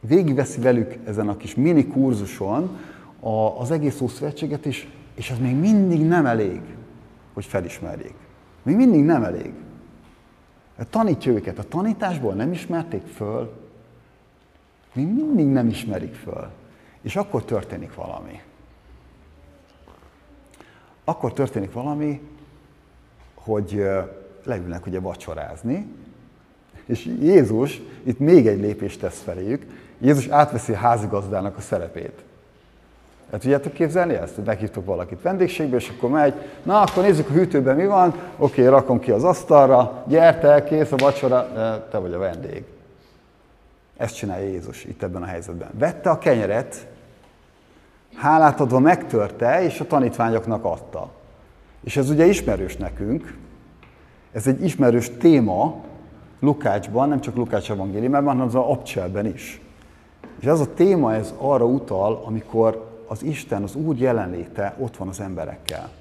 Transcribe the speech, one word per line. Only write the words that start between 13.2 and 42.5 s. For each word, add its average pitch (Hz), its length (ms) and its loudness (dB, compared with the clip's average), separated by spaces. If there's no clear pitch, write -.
Még 135 140 -4
mindig 240 400 2
nem 131 220 2
ismerik - 460 -6
föl. - 340 -12
És - 160 -8
akkor 196 280 -4
történik 92 500 -8
valami. 87 460 -14
Akkor 147 280 -4
történik 104 400 -4
valami, 147 480 -6
hogy, 104 400 -4
ö, 98 260 0
leülnek 90 420 -8
ugye 92 140 -6
vacsorázni, 90 840 -8
és 117 200 -6
Jézus 135 760 4
itt 123 160 -4
még 147 280 8
egy 101 140 2
lépést 101 400 -4
tesz 92 200 -8
feléjük. 95 460 -6
Jézus 131 300 2
átveszi 143 440 2
a 104 40 -2
házigazdának 101 800 -2
a - 40 -16
szerepét. 82 640 -8
El 107 80 -8
tudjátok 139 340 0
képzelni 170 420 0
ezt? 85 200 -6
Hogy 104 100 -8
meghívtok 104 400 -4
valakit 90 380 -6
vendégségbe, 170 540 0
és 117 120 -2
akkor 120 220 -2
megy, 147 240 4
„Na, 208 180 4
akkor 202 220 2
nézzük 156 260 4
a 139 40 -2
hűtőben 147 440 2
mi 175 100 2
van, 185 280 4
oké, 135 300 4
rakom 127 320 6
ki - 120 -2
az 110 140 2
asztalra, 139 840 6
gyertek, 147 580 6
kész 156 280 0
a 139 40 0
vacsora, 131 580 2
ö, 110 360 -4
te 110 80 -4
vagy 90 140 -6
a 85 60 -6
vendég.” 90 460 -6